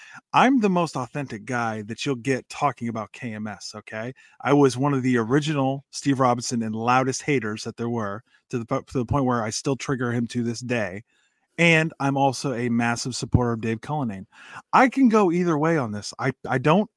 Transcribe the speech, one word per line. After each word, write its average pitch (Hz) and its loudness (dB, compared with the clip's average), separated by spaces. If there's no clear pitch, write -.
I'm 240 6
the 208 2
most 175 0
authentic 123 -8
guy 113 -4
that 113 -10
you'll 143 0
get 123 -2
talking 131 -4
about 110 -6
K 120 -10
M 107 -8
S, - -14
okay? 110 -10
I 123 0
was 139 6
one 143 0
of 131 0
the 127 2
original 139 0
Steve 135 -2
Robinson 123 2
and 110 -4
loudest 127 0
haters 110 -2
that 117 -10
there 117 -6
were, 110 -6
to 127 -4
the 113 -6
po-, 135 -4
to - -6
the 123 0
point 139 0
where 123 2
I 107 -4
still 139 -4
trigger 127 -4
him 120 -2
to 120 -4
this 117 -6
day. 113 -4
And 165 4
I'm 139 0
also 135 0
a 120 -2
massive 117 -2
supporter 120 0
of 113 -4
Dave 113 -4
Cullinane. 117 -6
I 233 6
can 269 4
go 208 4
either 175 2
way 165 2
on 120 -2
this. 104 -10
I, 131 0
I 127 0
don't, 156 4